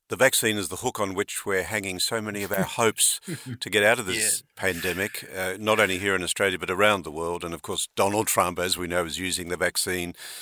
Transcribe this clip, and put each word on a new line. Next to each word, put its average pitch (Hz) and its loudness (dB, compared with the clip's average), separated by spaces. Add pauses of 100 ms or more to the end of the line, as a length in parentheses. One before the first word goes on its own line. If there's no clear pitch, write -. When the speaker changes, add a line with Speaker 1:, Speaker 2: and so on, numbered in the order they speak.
Speaker 1:
The 107 -4
vaccine 117 4
is 95 -2
the 92 -6
hook 123 -2
on 95 -2
which - -4
we're 95 0
hanging 95 -4
so 117 0
many 104 -4
of 95 -4
our 98 0
Speaker 2:
<laughs> - -
Speaker 1:
hopes - 2 (400)
to - -6
get 104 4
out 117 6
of 107 -6
this 107 -2
Speaker 2:
Yeah. - -20
Speaker 1:
pandemic, 92 -2
uh, 92 -4
not 107 2
only 92 4
here 98 2
in 90 0
Australia, 92 0
but 87 -2
around 98 4
the 78 -10
world. 82 -4
And, 85 -6
of 78 -10
course, - -6
Donald 101 2
Trump, 90 2
as 90 0
we 87 -4
know, 87 2
is 78 -6
using 90 -4
the 87 -2
vaccine 90 -2 (280)